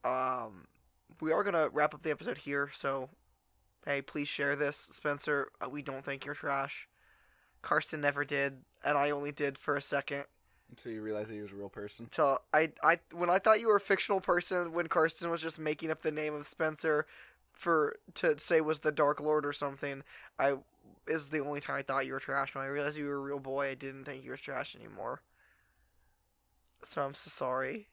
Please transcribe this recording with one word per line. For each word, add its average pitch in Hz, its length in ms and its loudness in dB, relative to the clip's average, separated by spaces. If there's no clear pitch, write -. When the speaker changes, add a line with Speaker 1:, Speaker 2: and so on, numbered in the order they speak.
Speaker 1:
Um, 127 640 -2
we 156 120 0
are 180 120 4
gonna 170 260 2
wrap 151 240 2
up 147 100 -16
the 156 80 -2
episode 170 280 -6
here, 143 360 -4
so, 135 340 -4
hey, 143 160 0
please 143 260 -6
share 143 280 0
this. 143 220 0
Spencer, 143 720 -2
uh, 131 60 -6
we 147 120 -6
don't 135 240 -8
think 139 200 -6
you're 147 100 -6
trash. 139 520 -4
Karsten 156 400 0
never 143 240 2
did, 139 380 0
and 147 140 4
I 143 140 4
only 143 200 -2
did 143 260 -2
for - 180 0
a 147 60 0
second. 143 440 -2
Speaker 2:
Until 117 220 -12
you 110 100 -6
realize 107 260 -4
that 110 60 -10
he 104 80 -8
was 101 100 -10
a 98 40 -14
real 101 140 -8
person. 107 420 -10
Speaker 1:
Till 139 280 2
I, 156 180 4
I, 165 160 6
when 175 180 0
I 185 100 6
thought 220 200 8
you 233 80 0
were 214 100 8
a 196 40 6
fictional 196 400 2
person, 175 500 2
when 165 160 0
Karsten 165 440 2
was 165 100 -2
just 160 180 -6
making 156 320 -2
up 156 120 -4
the 156 80 2
name 151 240 -4
of 147 120 -10
Spencer 156 580 0
for, 156 440 4
to 156 240 4
say 165 220 4
was 156 180 0
the 156 120 0
Dark 147 280 4
Lord 151 260 2
or 147 60 -2
something, 139 520 -6
I, 135 220 4
is 151 220 -2
the 151 100 0
only 143 200 -4
time 139 180 -4
I 139 40 -2
thought 135 240 0
you 131 80 -6
were 135 60 -4
trash. 135 340 -2
When 135 100 -6
I 135 40 -4
realized 147 300 -2
you 147 100 -4
were 143 80 -2
a 139 40 -2
real 139 200 -4
boy, 135 320 -2
I - 20 -6
didn't 135 320 -10
think 131 180 -10
you 123 60 -14
were 127 80 -8
trash 135 380 -8
anymore. 110 480 -10
So - 180 -6
I'm 139 140 -2
so - 140 -14
sorry. 131 640 -4